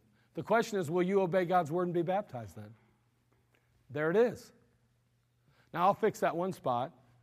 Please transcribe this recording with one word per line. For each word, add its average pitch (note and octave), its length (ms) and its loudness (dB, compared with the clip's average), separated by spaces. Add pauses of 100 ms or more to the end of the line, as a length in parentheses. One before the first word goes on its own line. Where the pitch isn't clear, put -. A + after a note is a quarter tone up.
(320)
The D#3+ 100 -10
question A3 360 0
is, D3+ 120 -4
will F3+ 120 0
you F#3+ 180 2
obey F#3 240 2
God's E3+ 260 2
word F3+ 180 -2
and E3+ 60 -4
be F3 60 2
baptized D#3+ 560 -4
then? G#2 180 -16 (1160)
There D3+ 200 -2
it F3 60 0
is. A3 340 0 (1200)
Now, F3 140 2
I'll G3+ 60 4
fix - 260 -2
that D#3+ 140 0
one F3 200 -4
spot. B2+ 360 -2 (320)